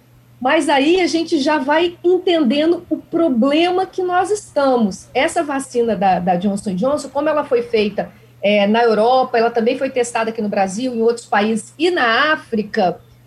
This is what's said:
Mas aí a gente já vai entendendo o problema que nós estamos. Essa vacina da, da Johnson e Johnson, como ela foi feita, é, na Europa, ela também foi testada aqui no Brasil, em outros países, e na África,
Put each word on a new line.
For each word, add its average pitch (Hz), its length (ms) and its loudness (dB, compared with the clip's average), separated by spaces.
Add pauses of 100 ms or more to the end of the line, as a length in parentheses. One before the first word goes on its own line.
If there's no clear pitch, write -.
(400)
Mas 285 280 0
aí 311 320 2
a 339 60 2
gente 320 340 -2
já 302 180 0
vai 311 440 0
entendendo 339 840 2
o 311 80 -2
problema 330 880 0
que 370 180 -6
nós 359 280 0
estamos. 262 840 0
Essa 330 300 0
vacina 254 540 -2
da, 180 240 2
da 180 160 0
Johnson 202 340 -2
e 185 40 -4
Johnson, 277 340 -2
como 294 200 -2
ela 302 160 0
foi 240 180 0
feita, 208 480 -2 (300)
é, 202 280 2
na 226 160 2
Europa, 240 520 2
ela 226 140 2
também 233 260 0
foi 269 140 -4
testada 233 400 -4
aqui 226 100 -8
no 208 80 -4
Brasil, 202 460 -2
em 226 80 -2
outros 233 240 0
países, 220 500 -2
e 339 140 0
na 277 420 2
África, 214 680 -2 (260)